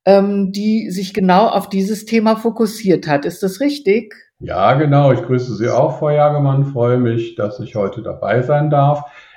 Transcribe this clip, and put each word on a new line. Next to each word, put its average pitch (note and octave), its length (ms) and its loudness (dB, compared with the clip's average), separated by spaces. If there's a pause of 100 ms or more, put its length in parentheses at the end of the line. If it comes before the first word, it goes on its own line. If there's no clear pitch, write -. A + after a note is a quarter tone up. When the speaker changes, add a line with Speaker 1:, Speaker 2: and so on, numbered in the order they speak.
Speaker 1:
ähm, G3 460 2
die G#3+ 400 -2
sich F#3 240 -8
genau F#3+ 320 4
auf F#3+ 200 -2
dieses G3+ 380 -4
Thema A3+ 300 2
fokussiert G#3+ 720 -2
hat. C#3+ 180 0
Ist F3 160 -8
das F#3+ 180 -4
richtig? A#3 540 -2 (240)
Speaker 2:
Ja, F#2+ 380 0
genau. C#3+ 380 4
Ich A#2 100 -2
grüße B2 320 -2
Sie A2 120 -2
auch, C3 300 0
Frau D3+ 140 -2
Jagemann. C#3+ 560 2
Freue B2 320 0
mich, A#2 340 -2
dass G#2 260 -6
ich - 140 -14
heute G2+ 300 -4
dabei A#2+ 400 -2
sein D3 260 0
darf. C#3+ 340 2 (340)